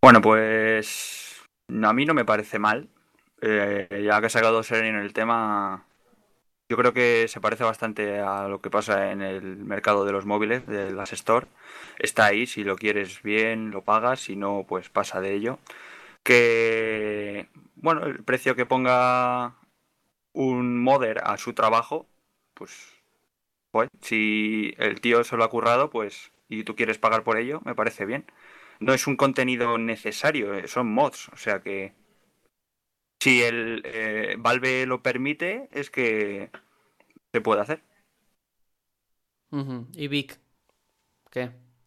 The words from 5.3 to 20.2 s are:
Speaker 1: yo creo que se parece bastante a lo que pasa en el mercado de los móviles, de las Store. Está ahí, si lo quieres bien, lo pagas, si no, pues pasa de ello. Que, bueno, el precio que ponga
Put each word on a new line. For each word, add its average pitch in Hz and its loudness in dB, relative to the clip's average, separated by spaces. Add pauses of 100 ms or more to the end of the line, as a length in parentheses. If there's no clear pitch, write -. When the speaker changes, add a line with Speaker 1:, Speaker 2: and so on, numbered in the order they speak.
Speaker 1:
yo 117 -2
creo 120 4
que 120 2
se 107 -10
parece 110 -2
bastante 107 -4
a 98 -4
lo 98 -8
que 95 -8
pasa 101 0
en 98 -8
el 95 -8
mercado 101 0
de 101 -2
los 98 -4
móviles, 107 -2
de 101 -6
las 98 -10
Store. - 0 (520)
Está 107 2
ahí, 107 2
si 107 -8
lo 98 -2
quieres 101 -4
bien, 110 -2
lo 98 -10
pagas, 113 0
si 98 -10
no, 101 -4
pues 92 -6
pasa 95 -4
de 98 -4
ello. 113 -4 (640)
Que, 110 2 (280)
bueno, 160 0
el - -8
precio 127 0
que 123 0
ponga 127 2 (760)